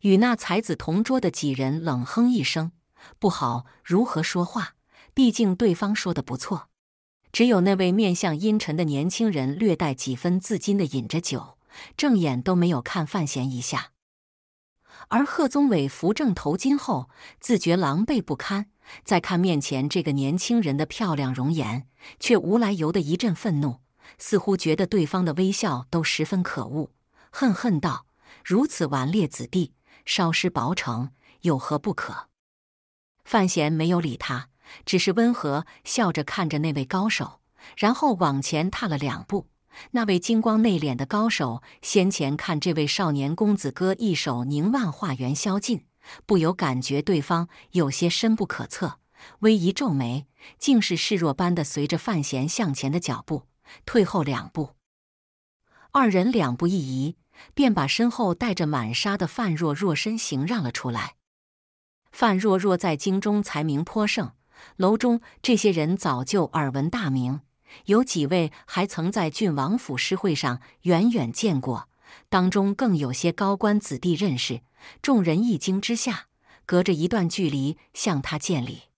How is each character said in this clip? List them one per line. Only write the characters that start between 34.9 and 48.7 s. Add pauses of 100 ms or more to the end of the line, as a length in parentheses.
是
温
和 (180)
笑
着
看
着
那
位
高
手， (360)
然
后
往
前
踏
了
两
步。 (440)
那
位
金
光
内
敛
的
高
手 (180)
先
前
看
这
位
少
年
公
子
哥
一
手
凝
万
化
元
宵
禁， (400)
不
由
感
觉
对
方 (240)
有
些
深
不
可
测， (400)